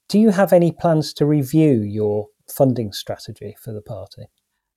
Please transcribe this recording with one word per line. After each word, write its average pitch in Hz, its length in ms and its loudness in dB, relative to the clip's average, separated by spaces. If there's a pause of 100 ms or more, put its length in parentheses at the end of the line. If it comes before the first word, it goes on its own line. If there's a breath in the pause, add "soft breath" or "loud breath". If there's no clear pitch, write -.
Do 202 120 2
you 220 100 6
have 185 240 2
any 170 180 6
plans 160 440 -2
to 147 100 0
review 147 560 2
your 104 460 -4 (220)
funding 120 440 -2
strategy - 680 -14
for 113 120 -14
the 104 80 -14
party? 101 460 -18 (500)